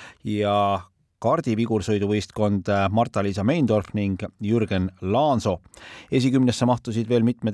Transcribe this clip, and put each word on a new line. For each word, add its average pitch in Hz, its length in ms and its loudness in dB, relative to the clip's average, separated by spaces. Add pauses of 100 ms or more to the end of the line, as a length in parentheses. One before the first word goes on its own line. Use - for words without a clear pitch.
(240)
ja 101 580 0 (400)
kaardivigursõiduvõistkond 107 1400 0 (240)
Marta-Liisa 101 560 0
Meindorf 120 480 0
ning 101 300 -2 (180)
Jürgen 104 460 0 (140)
Laanso. 110 580 0 (500)
Esikümnesse 127 560 2
mahtusid 117 460 -2
veel 120 100 4
mitmed 117 320 0